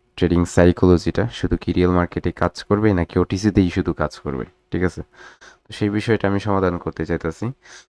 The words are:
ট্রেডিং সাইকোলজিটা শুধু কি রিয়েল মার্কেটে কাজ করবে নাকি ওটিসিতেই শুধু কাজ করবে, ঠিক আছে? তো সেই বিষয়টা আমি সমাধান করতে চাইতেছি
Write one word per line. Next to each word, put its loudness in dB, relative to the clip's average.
ট্রেডিং 2
সাইকোলজিটা 4
শুধু -4
কি -4
রিয়েল 2
মার্কেটে -2
কাজ -4
করবে 2
নাকি -2
ওটিসিতেই 2
শুধু -2
কাজ -6
করবে, -8
ঠিক -4
আছে? -4
তো -20
সেই -2
বিষয়টা 0
আমি 0
সমাধান 0
করতে -8
চাইতেছি -6